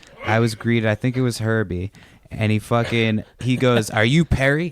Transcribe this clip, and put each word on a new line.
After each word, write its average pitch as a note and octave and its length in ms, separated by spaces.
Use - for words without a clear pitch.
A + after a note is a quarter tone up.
I G#2+ 160
was A2+ 160
greeted, A2+ 320
I G#2+ 80
think B2+ 220
it C3 40
was B2 180
Herbie, G2 520
and G#2+ 200
he G#2+ 80
fucking, A2+ 640
he B2 160
goes, A#2+ 320
Are A2 160
you D3+ 200
Perry? C#3+ 460